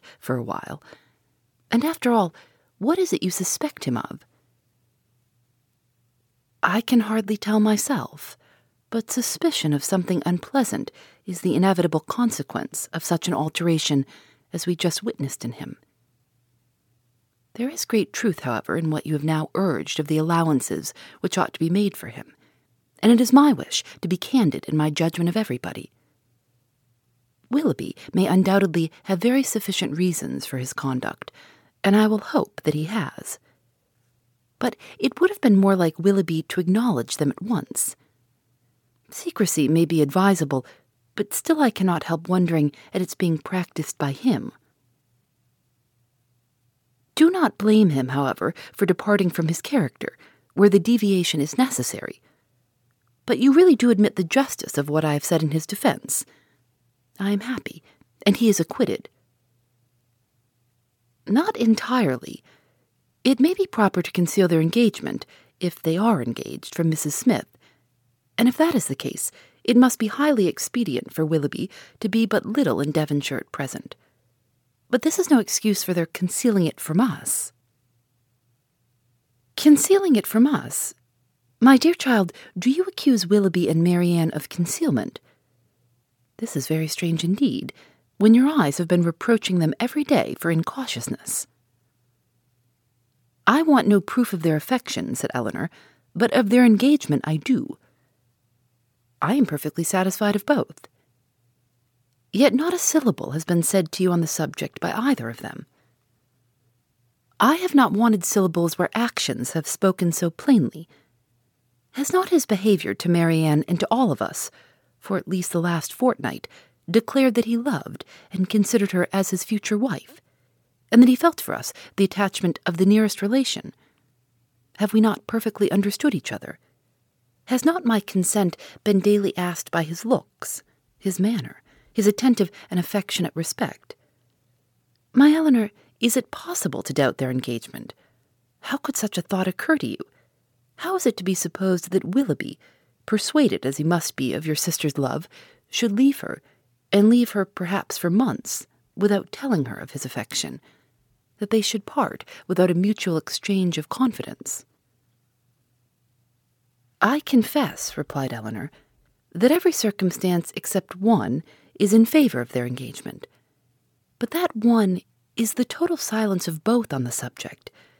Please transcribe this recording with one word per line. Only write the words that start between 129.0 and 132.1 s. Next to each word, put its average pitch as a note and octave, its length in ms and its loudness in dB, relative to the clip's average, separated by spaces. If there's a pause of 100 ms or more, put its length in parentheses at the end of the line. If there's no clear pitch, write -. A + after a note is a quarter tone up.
asked F3+ 320 -6
by E3+ 140 -2
his D#3+ 220 -10
looks, - 580 -4 (340)
his F#3 220 -6
manner, F#3+ 420 -2 (300)
his G3+ 160 2
attentive G#3+ 420 2 (220)